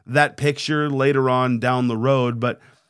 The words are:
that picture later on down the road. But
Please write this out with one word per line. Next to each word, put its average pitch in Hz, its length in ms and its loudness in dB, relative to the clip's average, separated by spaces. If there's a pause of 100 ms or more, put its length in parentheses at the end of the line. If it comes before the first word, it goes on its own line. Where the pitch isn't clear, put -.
that 139 320 0
picture 147 500 -2
later 135 400 2
on 127 300 0
down 123 300 0
the 113 100 -2
road. 123 420 0
But 120 200 -4 (300)